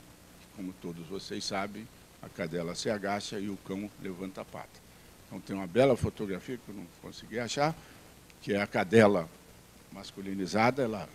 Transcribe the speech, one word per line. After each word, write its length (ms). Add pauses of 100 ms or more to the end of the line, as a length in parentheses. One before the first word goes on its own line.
(400)
que, 160
como 180
todos 320
vocês 380
sabem, 420 (340)
a 80
cadela 460
se 160
agacha 480
e 100
o 100
cão 320 (120)
levanta 380
a 40
pata. 420 (400)
Então, 140
tem 160
uma 100
bela 300
fotografia 600
que 120
eu 60
não 120 (140)
consegui 380
achar, 360 (680)
que 100
é 80
a 60
cadela 640 (640)
masculinizada, 920
ela 320